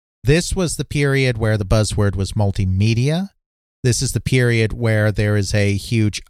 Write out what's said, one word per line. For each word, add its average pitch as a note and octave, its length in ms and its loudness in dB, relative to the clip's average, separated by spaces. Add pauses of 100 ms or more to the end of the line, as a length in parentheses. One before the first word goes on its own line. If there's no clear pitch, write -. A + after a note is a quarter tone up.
(240)
This D#3+ 320 0
was F3+ 200 -4
the C#3+ 80 -6
period C3+ 540 0
where A2 180 0
the G#2 80 -4
buzzword G#2 520 0
was F#2 160 -4
multimedia. A2 960 0 (560)
This B2 180 0
is C3 80 -2
the A#2 100 -2
period A#2 520 2
where A2 400 0
there G#2 240 0
is G2+ 180 -2
a G2+ 200 2
huge G#2+ 560 -2